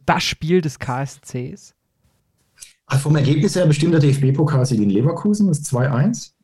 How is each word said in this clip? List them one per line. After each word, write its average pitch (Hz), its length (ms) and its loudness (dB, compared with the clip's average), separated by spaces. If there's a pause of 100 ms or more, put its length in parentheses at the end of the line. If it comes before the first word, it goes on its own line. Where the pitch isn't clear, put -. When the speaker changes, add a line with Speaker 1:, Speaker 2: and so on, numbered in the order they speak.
Speaker 1:
das - 160 0
Spiel 175 380 -2
des 156 180 -4
K 131 240 -6
S - 200 -12
Cs? 135 520 -12 (1120)
Speaker 2:
Also 135 180 0
vom 151 100 2
Ergebnis 156 400 2
her 180 120 2
bestimmt 156 260 2
der 160 80 4
D-F-B-Pokalsieg 135 800 2
in 101 100 2
Leverkusen, 170 560 0
das 156 160 0
zwei 127 300 -2
eins. 180 520 -2